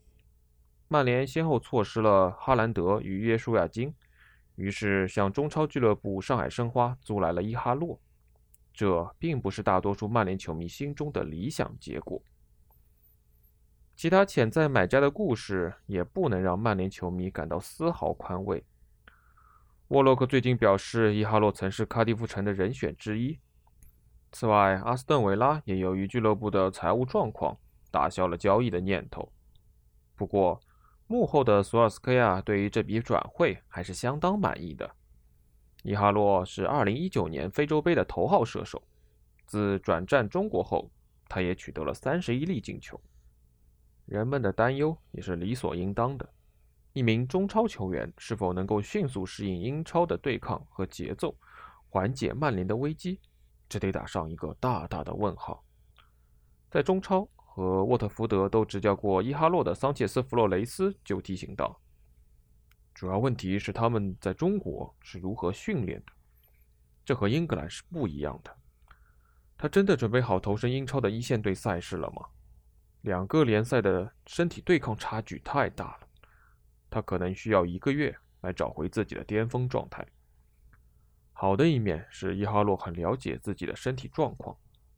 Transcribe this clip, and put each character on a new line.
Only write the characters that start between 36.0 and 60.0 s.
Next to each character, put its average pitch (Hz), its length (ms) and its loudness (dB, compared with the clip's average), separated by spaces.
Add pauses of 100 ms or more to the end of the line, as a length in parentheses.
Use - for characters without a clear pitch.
洛 101 320 4
是 92 240 -4
二 135 200 2
零 104 100 2
一 175 100 -4
九 101 220 -2
年 80 220 -6
非 - 160 0
洲 151 160 0
杯 170 120 2
的 113 80 2
头 92 240 -2
号 165 160 4
射 - 220 -4
手， - 180 -12 (640)
自 101 360 0
转 90 260 0
战 127 200 2
中 190 220 -2
国 90 140 0
后， - 280 -2 (380)
他 95 140 -2
也 90 120 0
取 - 160 -14
得 76 140 -6
了 67 80 -4
三 165 300 -4
十 120 120 -2
一 139 120 -2
粒 175 160 -2
进 - 180 -10
球。 - 180 -18 (1080)
人 104 200 -2
们 135 160 -2
的 98 100 2
担 127 240 2
忧 156 200 0 (160)
也 - 100 -12
是 92 140 -4
理 95 180 -2
所 87 200 -4
应 95 200 -2
当 127 240 0
的， - 100 -12 (640)
一 135 60 -2
名 117 280 4
中 190 180 0
超 220 220 2
球 92 240 -4
员 64 260 -4
是 - 160 -6
否 95 180 0
能 92 140 -2
够 104 160 0
迅 190 260 -2
速 101 160 -4
适 98 220 -8
应 92 100 -2
英 131 280 -4
超 170 200 2
的 170 140 -2
对 123 180 -2
抗 - 320 -6
和 - 160 -4
节 - 300 -8
奏， - 220 -4 (520)
缓 185 240 0
解 127 220 -2
曼 143 180 0
联 92 140 -2
的 104 80 0
危 143 180 -2
机， 180 280 -8 (480)
这 208 100 -6
得 95 140 0
打 - 120 -4
上 80 240 -4
一 82 60 -8
个 80 240 -8
大 113 300 0
大 80 160 -6
的 - 100 -8
问 98 220 -2
号。 - 280 -12 (1040)
在 147 140 2
中 190 180 2
超 190 240 0 (120)
和 95 480 0
沃 120 120 2
特 110 120 0
福 113 180 -4
德 98 220 2
都 110 160 2
执 101 160 -6
教 98 160 4
过 95 260 2
伊 127 100 -2
哈 156 160 2
洛 170 140 2
的 87 100 0
桑 139 220 -2
切 110 140 0